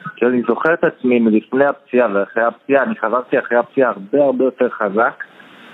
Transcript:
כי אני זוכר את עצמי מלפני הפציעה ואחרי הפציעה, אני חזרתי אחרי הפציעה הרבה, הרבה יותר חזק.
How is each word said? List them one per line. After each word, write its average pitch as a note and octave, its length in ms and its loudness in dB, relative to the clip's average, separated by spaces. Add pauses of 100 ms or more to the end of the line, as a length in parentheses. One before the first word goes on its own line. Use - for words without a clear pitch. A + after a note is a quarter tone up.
(160)
כי A2+ 100 -2
אני B2 220 0
זוכר C3+ 260 0
את E3+ 100 -2
עצמי B2 360 0
מלפני A2+ 460 2
הפציעה B2 480 0
ואחרי G2+ 300 -2
הפציעה, C3 400 0
אני A2+ 120 -4
חזרתי A#2+ 440 -2
אחרי A#2+ 180 -2
הפציעה A#2+ 320 0
הרבה, G2+ 360 -2
הרבה C3 180 0
יותר B2 260 0
חזק. A2 540 -2 (500)